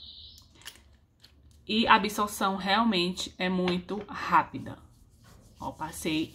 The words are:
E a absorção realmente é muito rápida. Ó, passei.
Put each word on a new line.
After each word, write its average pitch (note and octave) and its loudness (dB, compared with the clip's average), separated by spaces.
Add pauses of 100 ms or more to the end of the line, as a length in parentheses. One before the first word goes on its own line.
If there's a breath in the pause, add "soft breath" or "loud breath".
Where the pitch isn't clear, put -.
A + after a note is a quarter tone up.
(1700 loud breath)
E A3 0
a - 10
absorção G#3 2
realmente F#3+ 0
é F#3 -2
muito F3+ 0
rápida. D#3 -2 (760)
Ó, - -10
passei. D#3+ -4